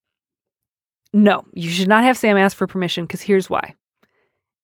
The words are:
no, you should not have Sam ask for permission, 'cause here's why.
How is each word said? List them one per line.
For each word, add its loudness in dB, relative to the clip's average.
no, 2
you -10
should -4
not 4
have 2
Sam 2
ask 2
for -4
permission, -6
'cause -10
here's 0
why. -8